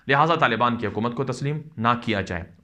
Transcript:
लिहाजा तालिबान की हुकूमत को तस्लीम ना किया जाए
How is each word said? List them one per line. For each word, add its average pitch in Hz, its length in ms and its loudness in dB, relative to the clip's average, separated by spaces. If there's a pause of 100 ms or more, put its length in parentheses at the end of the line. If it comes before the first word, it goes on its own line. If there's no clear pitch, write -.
लिहाजा 156 300 4
तालिबान 120 400 2
की 117 80 -6
हुकूमत 107 280 -2
को 135 120 -4
तस्लीम 139 340 -4 (200)
ना 117 180 4
किया 107 260 -2
जाए 87 220 -6 (180)